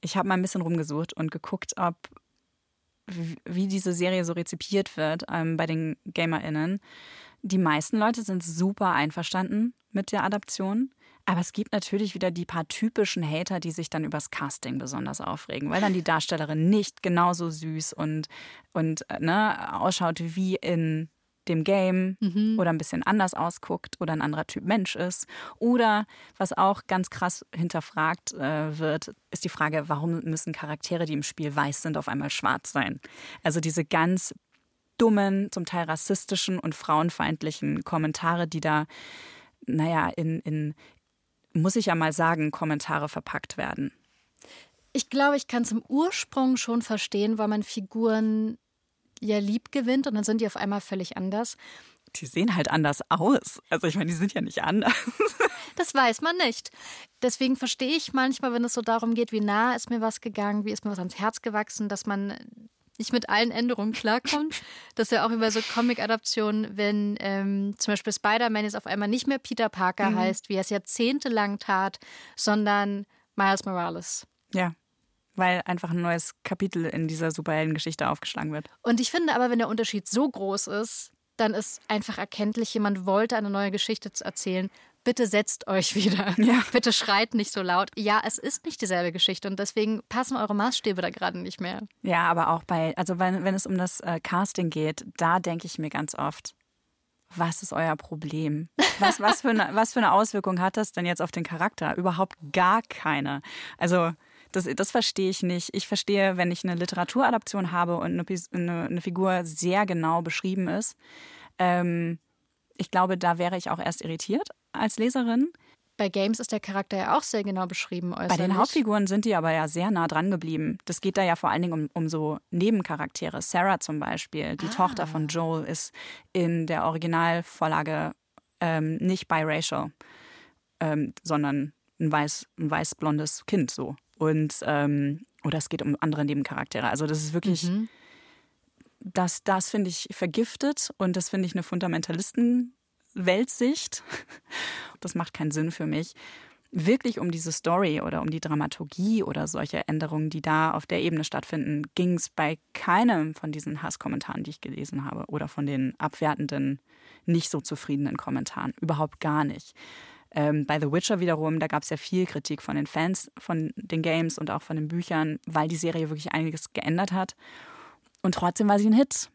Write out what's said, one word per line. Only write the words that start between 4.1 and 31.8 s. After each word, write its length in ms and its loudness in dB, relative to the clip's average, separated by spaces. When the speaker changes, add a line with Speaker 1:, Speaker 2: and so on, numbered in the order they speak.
Speaker 1:
so 80 -2
rezipiert 640 -2
wird, 340 0
ähm, 240 0
bei 100 0
den 300 -2
GamerInnen. 680 0
Die 160 0
meisten 400 2
Leute 260 2
sind 200 -2
super 480 0
einverstanden 840 0
mit 200 -2
der 120 0
Adaption. 680 -2
Aber 160 2
es 120 -2
gibt 180 -4
natürlich 440 -2
wieder 160 0
die 140 -4
paar 220 -4
typischen 600 0
Hater, 300 -2
die 120 -6
sich 180 -6
dann 140 -2
übers 280 -4
Casting 480 -4
besonders 420 -6
aufregen, 480 -6
weil 100 2
dann 140 2
die 100 0
Darstellerin 680 2
nicht 340 2
genauso 480 2
süß 420 -6
und, 340 -4
und, 360 0
äh, 100 -6
ne, 600 0
ausschaut 400 0
wie 200 0
in 520 0
dem 160 2
Game 560 2
Speaker 2:
Mhm. 400 2
Speaker 1:
oder 120 4
ein 60 2
bisschen 240 -2
anders 320 2
ausguckt 680 -4
oder 140 -2
ein 80 -2
anderer 240 -2
Typ 200 -8
Mensch 300 0
ist. 300 -4
Oder 480 4
was 180 -2
auch 320 4
ganz 220 0
krass 340 -4
hinterfragt, 760 -2
äh, 440 -2
wird, 340 -2
ist 140 -6
die 40 -2
Frage, 380 2
warum 340 0
müssen 320 -2
Charaktere, 520 -4
die 80 -4
im 100 -2
Spiel 320 -4
weiß 260 0